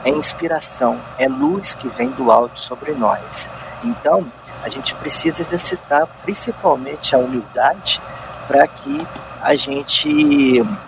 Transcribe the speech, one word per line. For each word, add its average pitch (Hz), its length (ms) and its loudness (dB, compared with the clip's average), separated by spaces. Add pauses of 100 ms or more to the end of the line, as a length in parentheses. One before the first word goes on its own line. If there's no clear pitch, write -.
é 127 60 2
inspiração, 147 840 0 (220)
é 131 80 2
luz 147 480 0
que - 140 -8
vem 120 220 -4
do 131 200 0
alto 120 300 4
sobre - 320 -8
nós. - 560 -2 (340)
Então, 190 420 2 (380)
a - 80 -8
gente - 240 -6
precisa - 480 -2
exercitar 165 680 0 (140)
principalmente 151 920 0
a 135 40 8
humildade 127 840 0 (480)
pra 139 180 6
que 170 400 -8 (360)
a 139 140 4
gente 139 1080 4 (240)